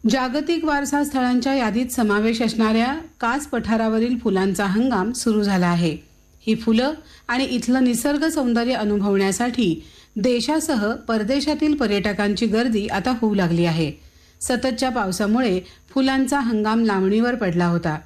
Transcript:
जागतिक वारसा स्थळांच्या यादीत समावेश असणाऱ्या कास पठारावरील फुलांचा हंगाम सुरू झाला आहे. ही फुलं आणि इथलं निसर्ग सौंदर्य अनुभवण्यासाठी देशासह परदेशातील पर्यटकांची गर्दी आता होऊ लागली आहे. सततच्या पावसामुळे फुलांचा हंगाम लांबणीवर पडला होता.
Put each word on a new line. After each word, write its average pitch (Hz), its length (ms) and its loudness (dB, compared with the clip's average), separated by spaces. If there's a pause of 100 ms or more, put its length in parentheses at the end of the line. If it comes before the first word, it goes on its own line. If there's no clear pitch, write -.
जागतिक 294 560 -2
वारसा 285 380 0
स्थळांच्या 262 520 0
यादीत 233 300 0
समावेश 226 560 0
असणाऱ्या 226 580 0 (200)
कास 247 280 -2
पठारावरील 226 720 0
फुलांचा 196 460 0
हंगाम 214 460 0
सुरू 214 320 0
झाला 190 240 2
आहे. 170 300 0 (500)
ही 220 80 2
फुलं 233 380 0 (340)
आणि 254 160 -2
इथलं 254 400 0
निसर्ग 285 440 0
सौंदर्य 247 460 0
अनुभवण्यासाठी 202 1120 0 (300)
देशासह 240 760 0
परदेशातील 277 840 0
पर्यटकांची 208 720 0
गर्दी 220 420 0
आता 196 340 -2
होऊ 220 120 2
लागली 170 320 2
आहे. 160 260 0 (500)
सततच्या 254 480 -2
पावसामुळे 214 680 0 (300)
फुलांचा 262 500 0
हंगाम 226 460 0
लांबणीवर 208 500 2
पडला 175 300 0
होता. 170 400 0